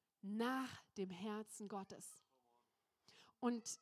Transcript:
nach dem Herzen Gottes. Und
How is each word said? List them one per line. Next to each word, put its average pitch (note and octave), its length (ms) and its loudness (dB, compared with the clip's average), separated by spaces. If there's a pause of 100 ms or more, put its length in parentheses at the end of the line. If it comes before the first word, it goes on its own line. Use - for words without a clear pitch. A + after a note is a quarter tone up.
(220)
nach A#3+ 600 2 (140)
dem F#3+ 140 0
Herzen G#3 580 -4
Gottes. - 560 -8 (1200)
Und A#3+ 380 4